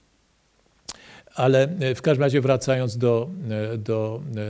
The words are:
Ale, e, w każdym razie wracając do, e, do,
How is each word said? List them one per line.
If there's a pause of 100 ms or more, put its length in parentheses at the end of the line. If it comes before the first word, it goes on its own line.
(1400)
Ale, (100)
e,
w
każdym
razie
wracając
do, (200)
e,
do, (280)